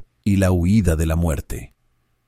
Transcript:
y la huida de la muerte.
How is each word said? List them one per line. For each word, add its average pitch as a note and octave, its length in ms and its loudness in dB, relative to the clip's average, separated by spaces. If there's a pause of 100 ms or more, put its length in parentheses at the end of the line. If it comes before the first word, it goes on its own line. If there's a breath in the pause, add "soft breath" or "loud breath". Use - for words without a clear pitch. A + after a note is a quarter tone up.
(220)
y G2+ 140 2
la F#2+ 140 2
huida F2+ 440 2
de D#2+ 100 -2
la D#2+ 120 -2
muerte. - 580 -6 (520)